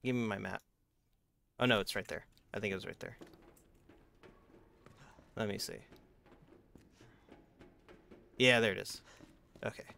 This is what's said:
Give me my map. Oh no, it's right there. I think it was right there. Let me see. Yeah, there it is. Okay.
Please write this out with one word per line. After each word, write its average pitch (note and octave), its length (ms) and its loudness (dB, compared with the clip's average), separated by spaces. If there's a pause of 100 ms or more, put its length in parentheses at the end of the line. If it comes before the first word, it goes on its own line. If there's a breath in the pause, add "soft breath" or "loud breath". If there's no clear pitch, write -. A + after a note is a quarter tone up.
Give B2+ 140 2
me A#2 100 2
my G2+ 120 0
map. G2 240 -4 (960)
Oh B2 60 4
no, A#2 140 6
it's - 140 -4
right G2 140 -4
there. - 160 -6 (280)
I A2 60 -4
think G#2 140 0
it - 20 0
was F#2+ 120 -6
right F2 140 -10
there. - 160 -10 (2250 loud breath)
Let A2 120 0
me G2+ 100 -4
see. - 180 -6 (2500 soft breath)
Yeah, B2+ 200 8
there A2 140 6
it F#2+ 60 -2
is. - 220 -8 (640 loud breath)
Okay. - 200 -6 (140)